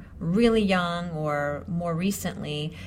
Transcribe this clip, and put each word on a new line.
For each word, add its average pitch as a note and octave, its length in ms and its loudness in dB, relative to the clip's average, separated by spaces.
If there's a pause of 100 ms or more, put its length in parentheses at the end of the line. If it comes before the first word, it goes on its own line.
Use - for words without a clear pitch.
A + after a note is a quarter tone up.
(200)
really A3+ 420 4
young F3 500 2
or D3 560 -2
more E3+ 260 -2
recently, D#3+ 840 -2 (120)